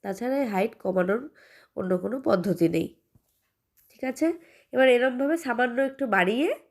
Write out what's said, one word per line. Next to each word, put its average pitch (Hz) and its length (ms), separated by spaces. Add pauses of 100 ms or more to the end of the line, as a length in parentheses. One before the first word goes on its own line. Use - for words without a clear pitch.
তাছাড়া 226 340
এই 269 100
হাইট 208 300
কমানোর 185 420 (560)
অন্য 185 220
কোনো 208 220
পদ্ধতি 190 480
নেই। 165 180 (1000)
ঠিক - 180
আছে, 262 220 (460)
এবার 262 160
এরমভাবে 254 500
সামান্য 247 440
একটু 269 240
বাড়িয়ে 208 420 (220)